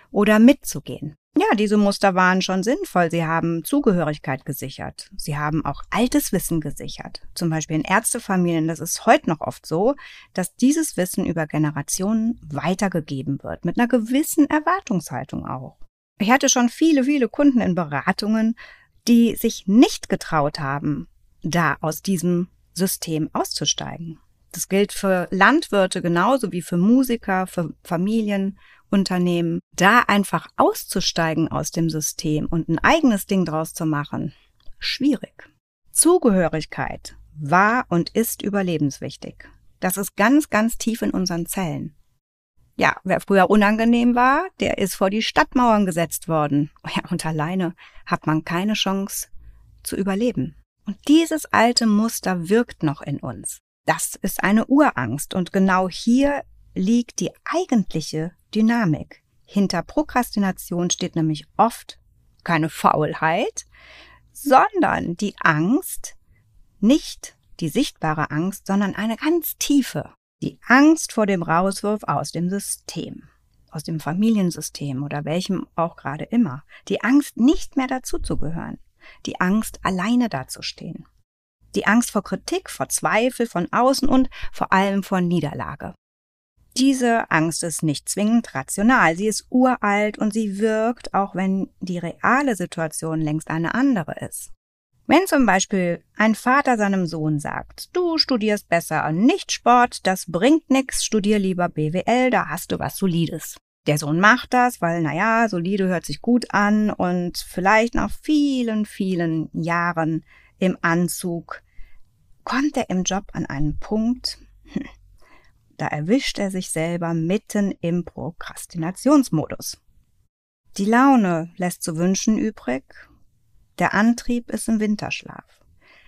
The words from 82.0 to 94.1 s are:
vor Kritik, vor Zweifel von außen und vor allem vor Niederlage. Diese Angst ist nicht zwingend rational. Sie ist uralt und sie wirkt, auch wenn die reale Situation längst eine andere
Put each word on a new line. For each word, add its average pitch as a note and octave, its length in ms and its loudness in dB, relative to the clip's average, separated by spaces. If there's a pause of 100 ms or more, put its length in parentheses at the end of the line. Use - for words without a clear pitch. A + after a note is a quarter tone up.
vor G3+ 100 0
Kritik, - 480 -6
vor - 180 -6
Zweifel A#3 580 0
von - 260 -4
außen B3+ 360 2
und C4 220 4 (220)
vor - 200 -2
allem G3 300 2
vor F#3 180 -2
Niederlage. D3+ 760 -4 (800)
Diese B3 540 2
Angst D#3+ 320 0
ist E3 200 -4
nicht - 260 -2
zwingend A3+ 460 0
rational. G3 640 2
Sie G#3 100 -2
ist - 240 -4
uralt G#3+ 680 2
und G#3+ 140 0
sie G#3 260 -2
wirkt, A3 560 -2
auch F#3+ 200 0
wenn F#3+ 360 -2 (100)
die F3+ 180 -6
reale A3+ 560 0
Situation D#3+ 640 -4
längst D#3 280 -2
eine D#3+ 260 -2
andere B3+ 460 0